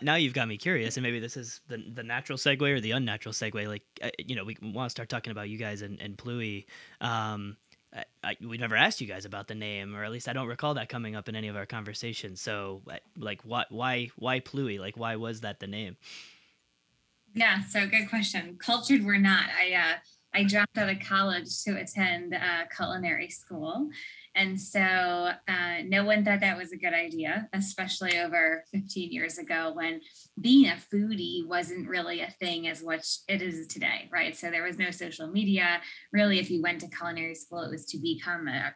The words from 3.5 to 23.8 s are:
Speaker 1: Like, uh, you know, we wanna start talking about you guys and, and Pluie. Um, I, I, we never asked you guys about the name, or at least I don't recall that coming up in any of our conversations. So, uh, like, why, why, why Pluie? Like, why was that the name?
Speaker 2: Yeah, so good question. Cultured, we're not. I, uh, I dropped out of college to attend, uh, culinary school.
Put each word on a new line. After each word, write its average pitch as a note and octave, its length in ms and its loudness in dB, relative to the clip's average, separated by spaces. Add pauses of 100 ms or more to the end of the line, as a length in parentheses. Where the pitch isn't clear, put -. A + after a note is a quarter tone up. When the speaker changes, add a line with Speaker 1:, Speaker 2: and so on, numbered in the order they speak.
Speaker 1:
Like, G#2 160 -6 (200)
uh, - 160 -4
you B2 180 -6
know, G2 80 -4
we A2 160 -8
wanna A#2 300 -4
start A#2 180 -8
talking A#2 220 -4
about G#2 180 -6
you G#2+ 80 -8
guys G#2 260 -6
and, G2+ 180 -10
and G2+ 160 -10
Pluie. A2+ 500 -6 (340)
Um, G#2+ 560 -2 (380)
I, - 100 -10 (180)
I, - 180 -4
we A#2 180 -8
never A2+ 180 -2
asked F3 240 4
you A#2 60 -6
guys G2 180 -10
about G2+ 220 -10
the G#2+ 80 -10
name, G#2 420 -8
or G#2 80 -8
at G#2+ 60 -6
least B2 180 -8
I A#2+ 40 -4
don't B2+ 160 -4
recall D3 260 -2
that A#2 140 -4
coming A2+ 260 -6
up G#2+ 140 -8
in A2 80 -6
any G#2+ 120 -4
of G#2 80 -8
our G2 100 -8
conversations. G#2+ 720 -8
So, G2 500 -6
uh, - 60 -10 (200)
like, G#2+ 260 -8
why, A#2 280 -2
why, B2 460 -2
why B2+ 240 0
Pluie? B2+ 400 -4
Like, G2 160 -8
why A2+ 200 -4
was A2+ 260 -6
that G#2 180 -8
the G2 80 -8
name? G2+ 280 -8 (1400)
Speaker 2:
Yeah, G#3 280 4
so G3+ 240 0
good G#3 220 2
question. F3+ 500 -2
Cultured, A#3+ 460 4
we're G3+ 140 6
not. F#3+ 260 8 (140)
I, F#3 160 2
uh, E3+ 200 4 (420)
I G3+ 60 6
dropped G3+ 340 4
out G#3 120 2
of G3 100 0
college G3 640 0
to G3 180 0
attend, F3+ 540 0
uh, E3+ 320 0 (100)
culinary F3+ 540 -2
school. F3 580 -4 (480)